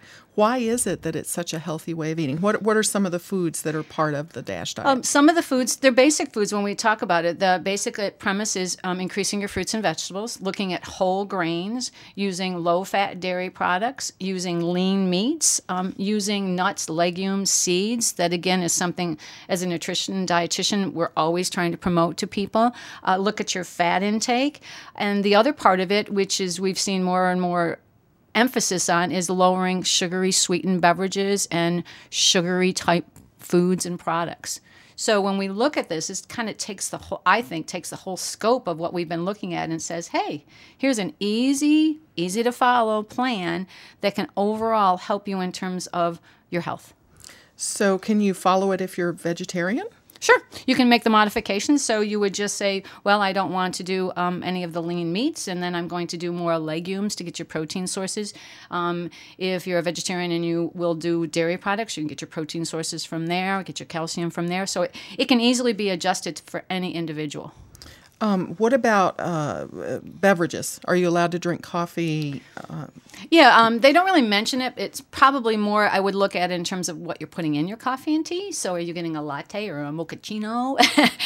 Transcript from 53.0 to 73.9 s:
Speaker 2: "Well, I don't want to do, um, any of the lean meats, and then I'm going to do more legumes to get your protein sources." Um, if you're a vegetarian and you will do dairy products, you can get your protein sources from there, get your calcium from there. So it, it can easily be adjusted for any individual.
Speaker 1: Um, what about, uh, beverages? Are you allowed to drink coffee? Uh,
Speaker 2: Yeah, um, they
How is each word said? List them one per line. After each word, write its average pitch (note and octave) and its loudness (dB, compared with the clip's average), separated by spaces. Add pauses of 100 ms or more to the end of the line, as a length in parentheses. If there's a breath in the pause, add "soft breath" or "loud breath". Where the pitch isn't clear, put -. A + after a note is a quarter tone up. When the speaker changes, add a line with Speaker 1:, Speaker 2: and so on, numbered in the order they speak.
Speaker 2:
"Well, G3+ 4
I F#3+ 2
don't F#3+ -2
want F#3 -2
to F#3+ -8
do, F#3 -2
um, F3 -2
any F3+ -4
of E3 -8
the E3+ -4
lean E3+ -2
meats, B3 -2
and F3+ -4
then F3+ -4
I'm F3 -4
going F3 -4
to F3+ -8
do F3 -4
more E3+ 0
legumes F3 -4
to - -12
get E3+ -10
your D#3+ -8
protein D#3+ -6
sources." G3 -6 (380 loud breath)
Um, F3 -4 (260 loud breath)
if F#3 -4
you're F3+ 0
a E3+ 2
vegetarian F3 -2
and E3+ 0
you E3+ 0
will E3+ 0
do E3+ 0
dairy E3 0
products, G3+ -2
you D#3 -6
can D3+ -4
get C#3+ -8
your D#3 -12
protein E3 -6
sources D#3+ -6
from E3 -4
there, F#3 0
get D#3 -12
your D3+ -14
calcium E3 -4
from F3 -4
there. F#3 -2
So F#3+ -2
it, - -4 (200 loud breath)
it C#4 0
can A#3+ 4
easily A#3+ 4
be G3+ 0
adjusted F3+ -2
for - -8
any F3+ -4
individual. D#3 -6 (680 loud breath)
Speaker 1:
Um, F#3+ 0
what A3+ 4
about, A3+ 4
uh, C#3 -2 (340)
beverages? E3+ 0
Are F3+ 2
you F3+ 2
allowed E3+ 2
to F3 -4
drink F3 -2
coffee? D#3 -4 (160)
Uh, - -12 (420 loud breath)
Speaker 2:
Yeah, B3 10
um, A3+ 4
they C4+ 8